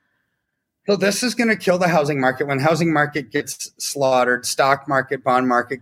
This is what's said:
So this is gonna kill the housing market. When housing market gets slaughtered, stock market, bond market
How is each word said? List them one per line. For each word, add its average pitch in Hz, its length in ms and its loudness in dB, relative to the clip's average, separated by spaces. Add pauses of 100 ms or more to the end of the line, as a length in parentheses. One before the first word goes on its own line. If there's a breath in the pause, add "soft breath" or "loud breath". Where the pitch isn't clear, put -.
(880)
So 202 80 2
this 196 280 -2
is 240 120 -2
gonna 226 220 0
kill 180 200 0
the 180 100 0
housing 151 320 2
market. 131 280 0
When 139 120 -2
housing 160 340 2
market 147 380 -2
gets - 460 -6
slaughtered, 127 680 0
stock 139 420 0
market, 135 360 -2
bond 127 240 2
market 120 340 0